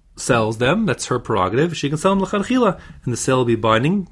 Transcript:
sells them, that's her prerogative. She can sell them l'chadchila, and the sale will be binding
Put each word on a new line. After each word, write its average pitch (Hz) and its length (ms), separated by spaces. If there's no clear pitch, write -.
sells 110 440
them, 165 260
that's 131 220
her 127 100
prerogative. 120 580
She 139 140
can 151 80
sell 190 180
them 190 80
l'chadchila, 208 560
and 123 80
the 113 60
sale 131 200
will 127 80
be 117 100
binding 117 560